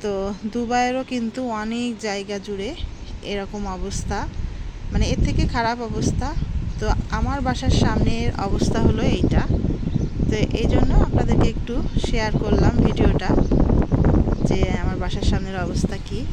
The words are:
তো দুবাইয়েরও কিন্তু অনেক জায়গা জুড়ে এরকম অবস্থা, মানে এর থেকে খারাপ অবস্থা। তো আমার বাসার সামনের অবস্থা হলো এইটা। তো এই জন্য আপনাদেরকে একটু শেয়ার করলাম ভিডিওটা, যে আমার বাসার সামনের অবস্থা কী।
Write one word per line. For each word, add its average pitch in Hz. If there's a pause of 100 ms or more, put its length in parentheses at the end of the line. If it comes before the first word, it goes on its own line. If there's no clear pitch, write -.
তো 196 (200)
দুবাইয়েরও 247
কিন্তু 247
অনেক 226
জায়গা 202
জুড়ে 202 (480)
এরকম 202
অবস্থা, 196 (640)
মানে 220
এর 240
থেকে -
খারাপ 240
অবস্থা। 226 (460)
তো 214 (240)
আমার 247
বাসার 254
সামনের 226
অবস্থা 196
হলো -
এইটা। - (880)
তো 214
এই 220
জন্য -
আপনাদেরকে 226
একটু 233 (240)
শেয়ার 220
করলাম 214
ভিডিওটা, - (1160)
যে 196
আমার 180
বাসার 185
সামনের 190
অবস্থা 185 (100)
কী। -